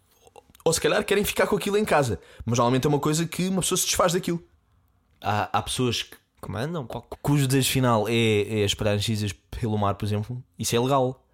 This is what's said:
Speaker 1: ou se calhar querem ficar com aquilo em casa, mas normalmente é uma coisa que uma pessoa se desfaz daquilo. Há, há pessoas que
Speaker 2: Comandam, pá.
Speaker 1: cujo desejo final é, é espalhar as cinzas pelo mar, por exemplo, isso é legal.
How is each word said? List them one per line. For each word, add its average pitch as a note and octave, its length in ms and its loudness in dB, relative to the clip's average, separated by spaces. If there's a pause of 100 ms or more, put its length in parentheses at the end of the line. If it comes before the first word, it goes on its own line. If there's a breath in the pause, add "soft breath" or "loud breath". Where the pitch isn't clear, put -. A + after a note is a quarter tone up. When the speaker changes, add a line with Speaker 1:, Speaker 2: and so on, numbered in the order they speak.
(640)
Speaker 1:
ou D#3+ 80 2
se - 80 0
calhar D#3+ 240 2
querem G3 200 0
ficar G#3+ 220 0
com G#3+ 100 0
aquilo G3+ 220 -2
em G#3+ 60 2
casa, C#3 340 2 (260 loud breath)
mas A#2 140 0
normalmente B2 260 2
é D3+ 40 2
uma D3 120 2
coisa D#3 260 0
que F3 220 -4
uma F#3 120 -2
pessoa F3+ 180 0
se - 80 -2
desfaz F#3 260 2
daquilo. F3 300 -2 (800)
Há, G2+ 360 -2
há A2 60 0
pessoas B2 400 -2
que - 140 -14 (240)
Speaker 2:
Comandam, B2+ 460 -8
pá. A#2 140 -10 (220)
Speaker 1:
cujo C#3+ 260 2
desejo C3 240 2
final A#2+ 340 4
é, A#2 60 -2
é G#2+ 540 2
espalhar G#2 280 0
as G#2 100 0
cinzas G#2 280 -2
pelo - 460 -6
mar, G2+ 160 0
por A2 100 -8
exemplo, G#2+ 400 -4 (140)
isso A#2 180 -2
é - 20 4
legal. B2+ 560 0